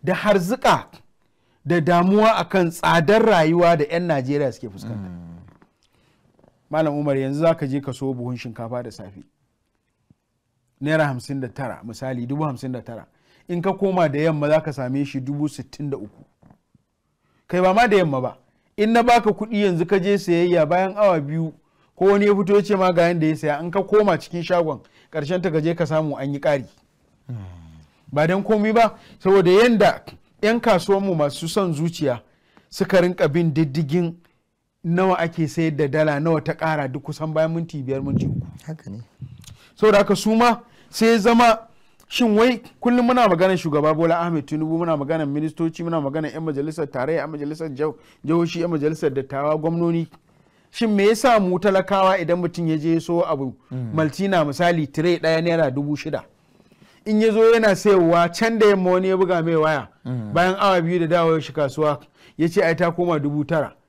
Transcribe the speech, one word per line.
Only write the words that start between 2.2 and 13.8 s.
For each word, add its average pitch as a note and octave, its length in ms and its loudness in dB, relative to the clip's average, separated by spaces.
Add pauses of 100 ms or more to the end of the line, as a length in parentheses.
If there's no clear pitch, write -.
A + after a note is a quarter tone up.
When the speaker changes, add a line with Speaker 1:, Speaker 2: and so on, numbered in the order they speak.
Speaker 1:
akan F3 360 0
tsadar E3+ 540 2
rayuwa E3+ 520 4
da D3 140 0
yan E3+ 160 -2
Najeriya C#3+ 440 -2
suke A2+ 180 -14
fuskanta. G2 400 -12
Speaker 2:
Mm. E2+ 300 -16 (1300)
Speaker 1:
Malam D#3 280 0
Umar, D3 200 -2
yanzu C3+ 220 -4
za E3 160 2
ka D3+ 120 -6
je C3+ 140 -4
ka C3+ 120 -10
so C3+ 200 -6
buhun B2 240 -8
shinkafa A#2 460 -10
da A2+ 80 -14
safe. F#2+ 320 -20 (1600)
Naira D3+ 260 0
hamsin C#3 320 -6
da C3 80 -8
tara, A2 360 -10
misali, A#2+ 440 -8
dubu C#3+ 160 -4
hamsin C3 280 -6
da B2 100 -10
tara. A2+ 240 -16 (420)
In F3 140 -4
ka F#3+ 120 -2
koma F#3 360 0